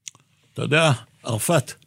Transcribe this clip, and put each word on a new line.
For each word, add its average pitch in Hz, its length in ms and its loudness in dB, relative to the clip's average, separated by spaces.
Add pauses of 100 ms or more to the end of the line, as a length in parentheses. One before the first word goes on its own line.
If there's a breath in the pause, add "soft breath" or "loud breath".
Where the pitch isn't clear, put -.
(560)
אתה - 80 -8
יודע, 151 280 2 (320)
ערפאת 135 500 -2 (140)